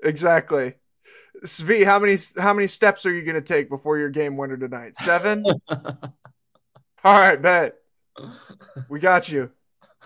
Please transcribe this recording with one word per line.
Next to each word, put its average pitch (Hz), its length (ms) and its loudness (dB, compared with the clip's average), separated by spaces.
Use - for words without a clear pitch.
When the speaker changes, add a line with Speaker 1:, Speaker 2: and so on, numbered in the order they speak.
Speaker 1:
exactly. 156 680 0
Svi, 196 420 0
how 202 140 6
many, 202 180 2
how 202 160 2
many 202 140 -2
steps 196 380 0
are 185 80 0
you 170 100 -8
gonna 160 180 -6
take 151 280 -2
before 143 280 -4
your 147 120 -4
game 143 280 -6
winner 135 200 -8
tonight? 123 380 -12
Seven? 190 480 -2
Speaker 2:
<laughs> - 120 -16
Speaker 1:
All 143 400 -10
right, 190 380 6
bet. 170 340 2
We 147 100 -10
got 180 300 2
you. 135 220 -6